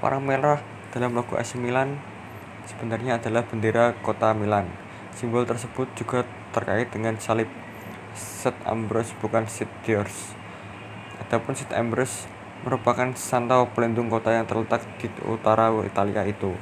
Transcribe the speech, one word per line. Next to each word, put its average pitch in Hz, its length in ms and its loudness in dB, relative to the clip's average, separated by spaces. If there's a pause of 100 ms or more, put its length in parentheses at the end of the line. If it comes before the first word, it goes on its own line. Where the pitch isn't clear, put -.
Palang 135 160 2
merah 139 400 4 (320)
dalam 123 240 0
logo - 240 0
A 113 80 -2
C - 80 -8
Milan 127 400 2 (720)
sebenarnya 113 560 -2
adalah 113 240 2
bendera 113 560 4
kota 110 320 4
Milan. 104 320 2 (480)
Simbol 120 320 2
tersebut 117 480 -2
juga 123 320 0 (240)
terkait 113 400 0
dengan 110 320 0
salib 110 240 2 (640)
St - 400 -4 (160)
Ambrose, 113 560 0
bukan 110 240 2
St - 240 -6 (160)
George. - 480 0 (880)
Adapun 120 320 0
St - 160 -8
Ambrose 117 560 0 (400)
merupakan 123 480 2
santo 123 560 4
pelindung 117 400 2
kota 113 240 4
yang 113 80 2
terletak 110 400 0 (160)
di 120 80 -4 (160)
utara 110 480 4 (160)
Italia 101 400 2
itu. 101 240 -2 (100)